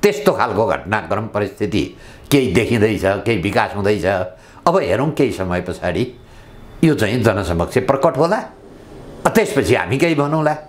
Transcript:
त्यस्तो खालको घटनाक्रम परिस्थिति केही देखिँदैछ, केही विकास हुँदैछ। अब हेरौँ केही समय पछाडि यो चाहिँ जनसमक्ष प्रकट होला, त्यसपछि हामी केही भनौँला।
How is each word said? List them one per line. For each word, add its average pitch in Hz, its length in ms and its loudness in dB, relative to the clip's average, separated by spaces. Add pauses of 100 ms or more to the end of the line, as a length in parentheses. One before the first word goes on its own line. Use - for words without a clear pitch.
त्यस्तो 202 300 2
खालको 113 340 0
घटनाक्रम 101 600 -4
परिस्थिति 101 680 -4 (360)
केही 127 220 2
देखिँदैछ, 110 520 2
केही 101 320 0
विकास 101 400 0
हुँदैछ। 101 280 0 (640)
अब 170 120 4
हेरौँ 123 320 0
केही 135 220 0
समय 90 280 -2
पछाडि 87 540 -4 (720)
यो 156 100 4
चाहिँ 110 280 -2
जनसमक्ष 87 560 0
प्रकट 135 380 2
होला, 165 200 2 (920)
त्यसपछि - 480 2
हामी 113 240 0
केही 165 160 2
भनौँला। 151 420 0 (120)